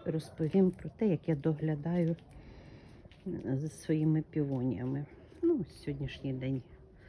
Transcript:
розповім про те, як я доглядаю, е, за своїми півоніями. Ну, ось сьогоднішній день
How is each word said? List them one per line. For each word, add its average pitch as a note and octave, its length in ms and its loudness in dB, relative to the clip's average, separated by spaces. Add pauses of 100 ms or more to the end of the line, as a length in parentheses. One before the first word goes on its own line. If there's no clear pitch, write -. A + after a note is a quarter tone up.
розповім D#3+ 680 4
про - 200 -10
те, - 180 0
як E3 200 2
я E3 60 4
доглядаю, D#3 800 2 (1080)
е, C3+ 300 -4
за D3+ 120 -4
своїми D#3 540 2
півоніями. C3+ 840 -2 (360)
Ну, E4+ 180 4
ось - 220 -8
сьогоднішній C#3 500 -6
день C3 300 -2 (460)